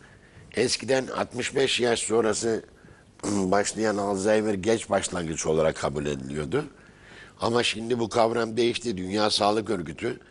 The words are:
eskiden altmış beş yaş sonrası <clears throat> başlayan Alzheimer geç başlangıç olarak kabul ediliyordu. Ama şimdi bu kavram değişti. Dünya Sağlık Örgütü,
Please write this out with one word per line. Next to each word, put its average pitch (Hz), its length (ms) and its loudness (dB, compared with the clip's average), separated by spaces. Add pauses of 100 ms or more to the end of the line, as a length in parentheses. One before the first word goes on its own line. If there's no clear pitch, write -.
(560)
eskiden 123 520 0
altmış 117 480 -4
beş 135 240 2
yaş 117 200 2
sonrası 110 640 2 (340)
<clears throat> - 260 -20
başlayan 101 720 0
Alzheimer 104 560 2
geç 107 360 0
başlangıç 87 560 -2
olarak 78 300 2
kabul 73 300 -4
ediliyordu. 73 600 -4 (760)
Ama 117 220 2
şimdi 113 360 -2
bu 113 100 0
kavram 113 480 2
değişti. 117 400 0
Dünya 101 320 0
Sağlık 107 400 2
Örgütü, 90 500 -4 (120)